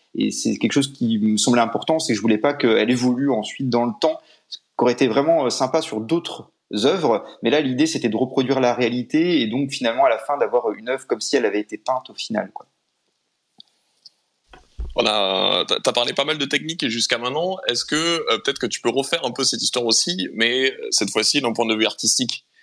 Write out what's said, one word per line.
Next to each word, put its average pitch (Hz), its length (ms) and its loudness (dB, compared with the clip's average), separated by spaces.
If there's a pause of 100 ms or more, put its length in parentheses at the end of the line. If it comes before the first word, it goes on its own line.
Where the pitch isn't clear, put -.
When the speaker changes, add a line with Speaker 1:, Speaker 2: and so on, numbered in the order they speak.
(160)
Speaker 1:
et 107 160 0
c'est 107 260 -2
quelque 117 140 -2
chose 139 220 0
qui 113 240 0
me 107 200 2
semblait 120 240 4
important, 139 380 0
c'est 135 140 -2
que 107 40 0
je 98 40 -8
voulais 107 160 4
pas 143 160 2
qu'elle 139 360 4
évolue 127 400 2
ensuite 123 400 -2
dans 120 160 2
le 120 140 0
temps, 160 200 0 (280)
ce - 120 -16
qui - 40 -20 (140)
aurait 120 160 4
été 131 140 2
vraiment, 143 380 4
euh, 123 40 0
sympa 135 320 0
sur - 180 -6
d'autres 165 500 -4 (360)
œuvres, 147 400 2 (180)
mais 117 60 2
là, 143 100 4
l'idée, 135 280 2
c'était 135 200 -2
de 107 80 0
reproduire 131 440 0
la 123 140 4
réalité 123 680 2
et 113 60 0
donc, 135 240 -2
finalement, 120 340 2
à 131 40 6
la 113 100 2
fin, 143 180 -4
d'avoir 113 340 2
une 107 160 -10
œuvre 131 200 -4
comme 113 140 -2
si - 140 0
elle 123 100 2
avait 104 140 0
été 107 180 -8
peinte 127 320 -6
au - 40 -20
final, 98 400 -6
quoi. - 140 -16 (2250)
Speaker 2:
On 113 60 0
a, 98 640 0
t'as, - 120 -2
t'as 127 120 0
parlé 123 220 -2
pas 139 120 0
mal 156 140 -4
de 139 60 -2
techniques 151 420 -4
jusqu'à 117 320 -2
maintenant. 156 380 -4 (100)
Est-ce 120 180 -2
que, 147 100 -2
euh, 160 440 0
peut-être 139 180 -2
que - 80 -4
tu - 160 -6
peux 123 80 0
refaire 135 360 0
un 123 60 -2
peu 135 120 -4
cette 123 180 0
histoire 120 240 -2
aussi, 143 480 0
mais, 123 380 2
euh, 120 180 -8
cette - 220 2
fois-ci 110 280 0
d'un 120 140 0
point 113 140 0
de 113 80 0
vue 110 100 2
artistique ? - 600 -2 (180)